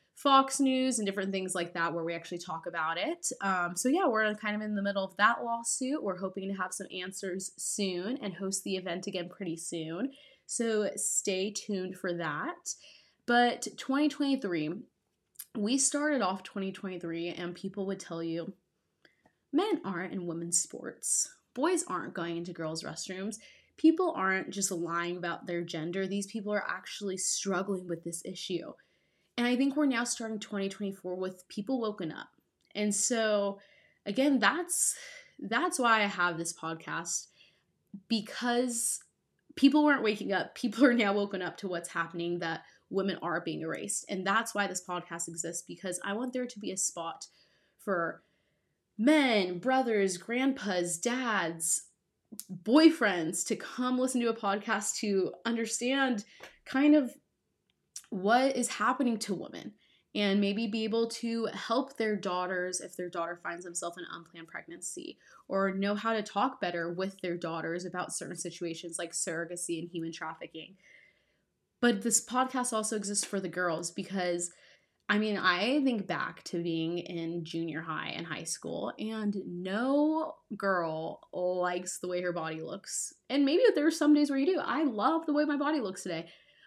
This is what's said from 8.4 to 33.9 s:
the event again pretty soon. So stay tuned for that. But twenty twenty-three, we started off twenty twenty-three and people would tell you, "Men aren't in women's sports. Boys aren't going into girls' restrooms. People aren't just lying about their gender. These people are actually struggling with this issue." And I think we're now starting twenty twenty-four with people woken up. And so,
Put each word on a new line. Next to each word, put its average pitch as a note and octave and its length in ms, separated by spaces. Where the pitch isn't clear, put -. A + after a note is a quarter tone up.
the F#3+ 140
event F#3 280
again F3+ 240
pretty E3+ 280
soon. E3+ 560
So G#3+ 480
stay G3 560
tuned F#3+ 460
for F3+ 160
that. E3+ 600
But A#3+ 400
twenty C#4+ 320
twenty-three, G#3+ 640
we A3+ 220
started C#4+ 460
off F#3+ 180
twenty F#3+ 300
twenty-three E3+ 580
and F3+ 240
people F#3+ 320
would F#3+ 140
tell E3 240
you, E3 300
"Men F#4 320
aren't F#3 300
in F3 140
women's E3+ 320
sports. - 760
Boys D#4+ 340
aren't F3+ 260
going E3+ 240
into F3 160
girls' D#3+ 300
restrooms. F#3+ 540
People E4 380
aren't F#3+ 360
just G3 180
lying E3+ 480
about F3 300
their F3 140
gender. E3+ 440
These G3 220
people G#3 260
are G#3 140
actually F#3+ 500
struggling F#3+ 680
with E3 160
this E3+ 200
issue." - 500
And A#3+ 100
I B3 80
think C4+ 200
we're D4 120
now A#3+ 160
starting A3 360
twenty G3 300
twenty-four F#3+ 460
with F#3 320
people A#3+ 340
woken G#3 300
up. - 180
And G#3 180
so, G#3 640